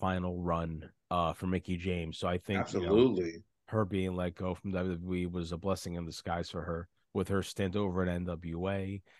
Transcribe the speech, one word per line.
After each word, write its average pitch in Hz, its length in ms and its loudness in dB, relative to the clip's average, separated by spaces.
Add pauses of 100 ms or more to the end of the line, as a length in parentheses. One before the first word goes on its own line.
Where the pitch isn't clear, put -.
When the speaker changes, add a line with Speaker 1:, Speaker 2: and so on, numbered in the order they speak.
Speaker 1:
final 90 400 0
run, 82 500 0 (220)
uh, 85 200 4
for - 140 -4
Mickie 92 300 0
James. 85 420 -2
So - 80 -2
I 90 120 2
think, 95 340 -2
you 98 80 0
know, 87 60 0
Speaker 2:
Absolutely. 98 580 6 (220)
Speaker 1:
her 110 180 2
being 92 320 0
let 90 180 -2
go 92 200 -2
from 98 180 -6
W 92 240 0
W 90 180 -4
E 90 120 0
was 85 260 -4
a 85 60 -2
blessing 90 360 -2
in 85 120 -4
disguise 85 440 -4
for 85 120 -6
her, 82 260 -6 (260)
with 95 140 0
her 95 160 2
stint 98 320 -2
over 95 260 2
at 90 60 2
N 87 160 0
W 85 440 -4
A 98 320 -2 (200)